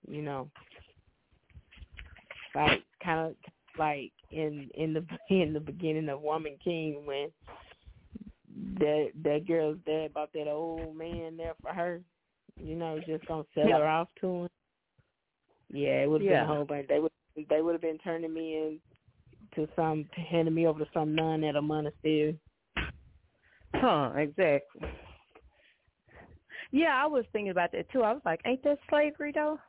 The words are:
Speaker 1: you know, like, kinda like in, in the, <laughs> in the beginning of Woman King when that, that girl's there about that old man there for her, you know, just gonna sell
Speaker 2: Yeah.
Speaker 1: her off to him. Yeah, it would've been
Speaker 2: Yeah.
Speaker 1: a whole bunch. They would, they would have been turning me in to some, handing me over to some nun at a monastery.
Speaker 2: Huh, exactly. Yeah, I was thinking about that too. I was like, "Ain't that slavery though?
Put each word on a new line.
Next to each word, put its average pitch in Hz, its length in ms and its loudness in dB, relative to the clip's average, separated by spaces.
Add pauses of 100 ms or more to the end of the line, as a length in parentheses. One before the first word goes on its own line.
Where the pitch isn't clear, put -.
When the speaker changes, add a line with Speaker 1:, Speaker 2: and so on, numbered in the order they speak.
Speaker 1:
you 147 140 -8
know, 143 260 -8 (2000)
like, 151 280 2 (200)
kinda 160 320 -2 (440)
like 147 340 -2 (180)
in, 147 440 -6
in 156 200 -2
the, 160 100 -4 (260)
<laughs> 190 40 4
in 170 180 4
the 151 80 -2
beginning 156 480 -2
of 143 120 -6
Woman 151 420 -4
King 156 440 -4
when 143 240 -4 (1500)
that, 151 320 4 (140)
that 151 220 2
girl's 160 380 0
there 156 220 -2
about 151 260 -8
that 151 160 -6
old 160 480 -6
man 165 400 -10
there 165 240 -8
for 156 120 -8
her, 175 280 -2 (560)
you 156 200 -8
know, 160 300 -4
just 156 200 -6
gonna 160 180 -6 (100)
sell 185 140 6
Speaker 2:
Yeah. 220 100 8
Speaker 1:
her - 80 4
off 160 220 2 (120)
to 190 60 -4 (180)
him. 175 40 -8 (1200)
Yeah, 135 300 2
it 143 80 2
would've 156 160 2
been 196 60 6
Speaker 2:
Yeah. 139 120 6
Speaker 1:
a - 20 -2
whole 151 180 0
bunch. 143 240 -6
They 147 120 4
would, 160 100 2 (400)
they 156 100 4
would 170 120 2
have 165 100 -2
been 160 160 -2
turning 165 340 -6
me 160 240 -6
in 156 240 -4 (720)
to 156 220 -2
some, 156 360 0
handing 165 420 0
me 165 120 4
over 156 120 2
to 151 160 -4
some 151 200 0
nun 160 300 2
at 147 120 0
a 147 60 2
monastery. 151 760 0 (1400)
Speaker 2:
Huh, 156 420 4
exactly. 147 720 0 (1800)
Yeah, 285 320 4
I 294 40 4
was 285 260 2
thinking 208 180 0
about 175 220 2
that - 180 -4
too. 254 120 4
I 214 100 6
was - 120 -2
like, 165 220 0
"Ain't 262 180 0
that 294 140 4 (100)
slavery 294 440 2
though? 302 260 0 (100)